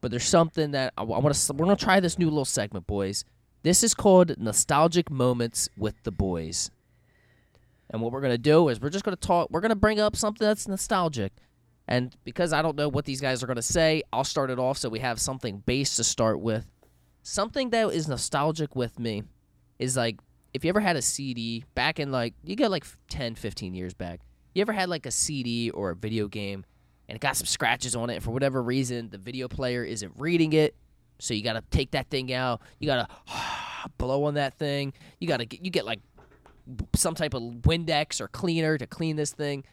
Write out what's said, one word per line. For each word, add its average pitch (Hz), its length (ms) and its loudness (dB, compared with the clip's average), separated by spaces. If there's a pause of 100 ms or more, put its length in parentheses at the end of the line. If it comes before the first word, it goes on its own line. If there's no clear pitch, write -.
but 123 100 -4
there's 120 140 -4
something 160 480 4
that 131 240 -2
I, - 60 -4
I - 20 -2
wanna 113 260 2
s-, - 220 0
we're 143 140 0
gonna 196 100 6
try 196 240 4
this 175 180 0
new 175 100 4
little 151 180 2
segment, 104 400 -4
boys. 98 380 -2 (380)
This 175 200 4
is 226 120 4
called 185 440 8
Nostalgic 156 720 2
Moments 123 640 0
with 104 280 -4
the 113 60 -2
Boys. 87 600 -4 (1200)
And 110 120 -4
what 117 100 -2
we're 131 80 -4
gonna 127 180 2
do 151 300 8
is 117 120 0
we're 147 100 -4
just 196 140 -4
gonna 185 120 -2
talk, 175 340 0
we're 165 100 -2
gonna 220 160 2
bring 214 240 2
up 208 160 2
something 214 300 0
that's 208 200 2
nostalgic. 170 680 -2 (540)
And 127 380 -2
because 156 300 -2
I 151 80 2
don't 156 140 0
know 147 120 0
what 143 160 -2
these 135 160 -6
guys 131 220 -2
are 127 40 -6
gonna 120 160 -2
say, 160 400 2 (100)
I'll 123 120 0
start 139 260 -2
it 127 80 -4
off 131 200 0
so 131 100 -4
we 110 120 -4
have 120 200 -2
something 127 460 -4
base 131 300 0
to 117 80 0
start 110 360 2
with. 110 260 -2 (560)
Something 226 480 -2
that 220 220 4
is 151 160 0
nostalgic 151 680 -2
with 120 240 -2
me 110 240 -2 (560)
is, 127 180 0
like, 117 200 0 (360)
if 131 120 -6
you 160 40 4
ever 208 120 4
had 185 160 2
a 127 60 -2
C 135 320 -2
D 117 300 -6 (100)
back 139 240 0
in, 139 140 -2
like, 120 220 0 (100)
you 175 100 -6
go, 233 140 2
like, 185 160 -2 (240)
ten, 120 260 -6
fifteen 95 400 -8
years 90 200 -8
back, 87 260 -12 (340)
you 185 80 2
ever 214 100 0
had, 190 160 -2
like, 170 180 -6
a 127 40 -8
C 139 320 -2
D 117 280 -2
or 95 200 -4
a 85 60 -6
video 107 320 -4
game, 98 360 -8 (440)
and - 80 -10
it 113 40 -10
got 135 160 -2
some - 100 -4
scratches 123 500 0
on 120 140 -4
it, 113 40 -6
and - 100 -8
for 117 60 -4
whatever 131 320 0
reason, 120 480 -4
the 101 80 -14
video 123 300 -10
player 123 360 -4
isn't 101 320 -8
reading 160 360 4
it, 156 220 6 (440)
so - 160 -4
you 107 80 0
gotta 113 280 -2
take 135 220 2
that 135 180 -2
thing 131 220 -2
out, 127 280 -2 (180)
you 151 80 -4
gotta 123 220 0 (180)
<sighs> - 720 -10
blow 135 260 0
on 147 100 0
that 143 240 -2
thing, 139 340 -4 (280)
you 170 80 -4
gotta 127 160 0
get, 135 200 -14
you 185 60 -4
get, 170 140 0
like, 110 160 -6 (960)
some 160 200 2
type 156 200 -4
of 123 80 -4
Windex 151 800 0
or 104 80 -10
cleaner 160 500 0
to 127 80 -6
clean 160 300 -4
this 151 160 -2
thing. 143 400 -6